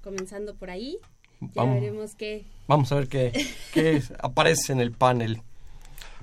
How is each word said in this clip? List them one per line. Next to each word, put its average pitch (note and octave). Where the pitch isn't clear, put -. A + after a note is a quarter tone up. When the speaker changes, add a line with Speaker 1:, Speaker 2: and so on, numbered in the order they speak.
Speaker 1:
comenzando G3+
por F#3
ahí. B3
Ya B2+
Speaker 2:
Vam-, C3
Speaker 1:
veremos G#3+
qué. G#3+
Speaker 2:
vamos C#3
a C#3
ver C#3
qué, B2+
qué D#3
Speaker 1:
<laughs> -
Speaker 2:
aparece D3
en C3
el A#2+
panel. A#2